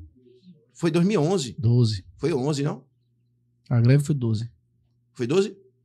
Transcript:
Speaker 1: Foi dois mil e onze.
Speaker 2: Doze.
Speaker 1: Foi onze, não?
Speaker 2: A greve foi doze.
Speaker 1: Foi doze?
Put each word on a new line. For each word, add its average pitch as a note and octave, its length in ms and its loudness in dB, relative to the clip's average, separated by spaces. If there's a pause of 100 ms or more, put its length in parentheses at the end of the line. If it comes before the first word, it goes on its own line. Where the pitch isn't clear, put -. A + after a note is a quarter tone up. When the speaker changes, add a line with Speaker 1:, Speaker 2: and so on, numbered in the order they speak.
(720)
Speaker 1:
Foi F3 160 -4
dois E3+ 160 2
mil G3+ 160 2
e - 20 2
onze. D#3 360 -2
Speaker 2:
Doze. A2+ 440 2 (140)
Speaker 1:
Foi D3 160 -2
onze, C#3 300 -2
não? F#3+ 200 -6 (840)
Speaker 2:
A A#2+ 100 2
greve C3+ 240 4
foi D3+ 120 -2
doze. A#2 340 -4 (640)
Speaker 1:
Foi A#2 140 -6
doze? G3 280 0 (280)